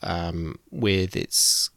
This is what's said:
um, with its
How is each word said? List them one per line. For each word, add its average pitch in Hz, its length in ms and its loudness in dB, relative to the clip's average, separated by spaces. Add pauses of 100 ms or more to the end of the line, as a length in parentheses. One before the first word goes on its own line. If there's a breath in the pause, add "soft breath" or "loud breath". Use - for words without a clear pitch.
um, 85 580 -4 (120)
with 95 440 2
its - 600 2